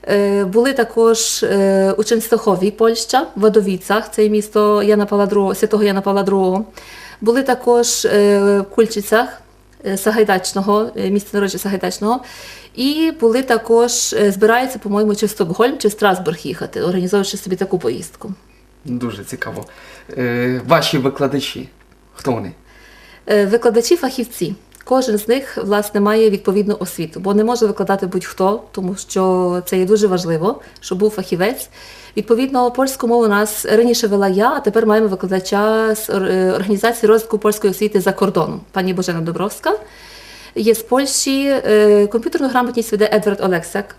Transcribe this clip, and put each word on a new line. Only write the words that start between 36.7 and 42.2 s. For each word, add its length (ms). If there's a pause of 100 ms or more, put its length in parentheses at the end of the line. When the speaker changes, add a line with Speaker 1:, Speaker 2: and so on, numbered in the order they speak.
Speaker 1:
розвитку 300
польської 320
освіти 300
за 120
кордоном, 480 (120)
пані 220
Божена 260
Добровська. 580 (760)
Є 200
з 80
Польщі. 640
Е, 600
комп'ютерну 420